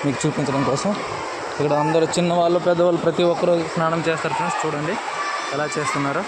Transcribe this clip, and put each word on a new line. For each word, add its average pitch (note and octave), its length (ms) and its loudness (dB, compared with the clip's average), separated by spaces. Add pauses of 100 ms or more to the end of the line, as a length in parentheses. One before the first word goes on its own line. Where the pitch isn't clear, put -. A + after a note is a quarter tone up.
మీకు C#3 180 -2
చూపించడం C#3+ 480 0
కోసం. E3 220 0 (640)
ఇక్కడ D3 260 2
అందరూ D#3+ 240 4 (100)
చిన్నవాళ్ళు, F3 420 4 (100)
పెద్దవాళ్ళు F3 360 4
ప్రతి E3 180 2 (100)
ఒక్కరూ F3 200 2 (220)
స్నానం E3 320 0
చేస్తారు D#3+ 320 0
ఫ్రెండ్స్. F3 240 -2
చూడండి D#3 320 -2 (600)
ఎలా D3+ 120 -2 (100)
చేస్తున్నారో C#3+ 520 -2